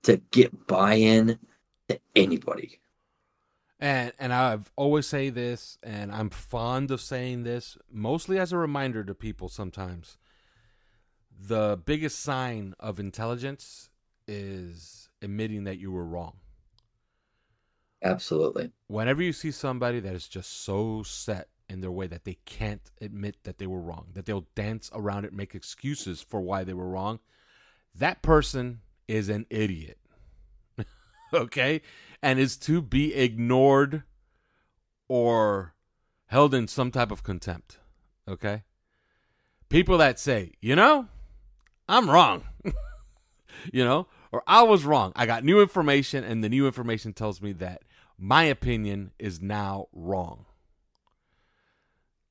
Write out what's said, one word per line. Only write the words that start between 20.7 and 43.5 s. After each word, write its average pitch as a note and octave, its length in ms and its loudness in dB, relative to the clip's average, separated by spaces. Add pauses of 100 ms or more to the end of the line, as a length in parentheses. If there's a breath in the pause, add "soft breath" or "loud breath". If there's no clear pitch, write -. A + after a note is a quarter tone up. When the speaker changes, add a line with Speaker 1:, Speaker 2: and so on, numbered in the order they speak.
Speaker 2:
set - 460 -10 (200)
in F#2 120 -10
their F#2 100 -6
way F#2 160 -6
that E2+ 180 -12
they F#2 200 -10
can't - 460 -8 (100)
admit G#2 420 -10
that F#2 140 -14
they G2 100 -10
were F#2 140 -8
wrong, E2 320 -14
that F#2 120 -12
they'll G2+ 200 -6 (100)
dance G#2+ 380 -8
around G2+ 320 -6
it, - 80 -14
make G2+ 220 -12
excuses - 640 -10
for - 180 -8
why F#2+ 240 -4
they F#2 100 -8
were F2+ 140 -8
wrong, G2 320 -6 (760)
that D#3 260 -2
person C3+ 600 2 (260)
is A2 220 -2
an G#2+ 200 -4
idiot, F#2+ 480 -4 (800)
<laughs> - 560 -12
okay? C#3 480 0 (400 soft breath)
And C3 180 4
is C3 180 2
to D#3+ 240 0
be C#3+ 340 0
ignored C3+ 880 4 (1040)
or A2 640 2 (540)
held C3+ 260 6
in A#2+ 140 0
some B2 240 -2
type A#2+ 200 0
of - 120 -10
contempt, F2+ 560 -10 (480)
okay? G#2 360 -8 (1080)
People F3 280 6
that C#3 220 6
say, G#2+ 420 -2
"You A#2+ 140 0
know, C4 320 6 (800)
I'm G#3+ 220 4
wrong," C3+ 340 6 (200)
<laughs> - 1080 -12